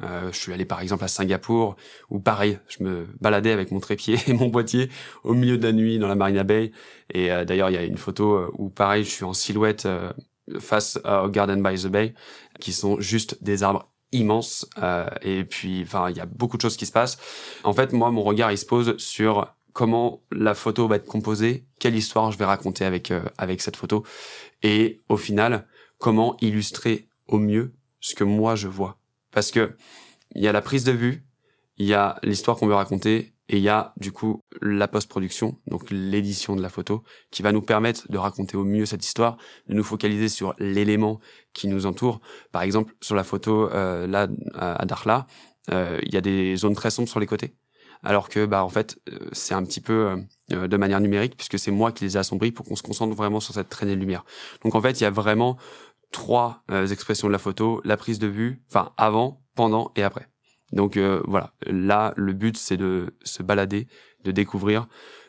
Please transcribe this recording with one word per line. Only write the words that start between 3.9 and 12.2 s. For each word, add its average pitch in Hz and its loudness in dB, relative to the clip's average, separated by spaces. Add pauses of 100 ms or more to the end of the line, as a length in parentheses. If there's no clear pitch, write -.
<laughs> - 0
et 131 4
mon 120 4
boîtier 120 0 (340)
au 117 2
milieu 123 4
de 113 0
la 113 2
nuit 110 2
dans 101 2
la 98 2
Marina 98 2
Bay. 110 2 (420)
Et, 90 0
euh, 90 0
d'ailleurs, 92 2
il 92 2
y 90 0
a 87 -2
une 90 -4
photo, 104 0
euh, 90 0
où 101 -6
pareil, 101 2
je 104 -6
suis - -6
en 92 -4
silhouette, 107 0
euh, 90 -2 (480)
face - 0
au 98 2
Garden 98 2
by 95 2
the 95 -4
Bay, 107 0 (460)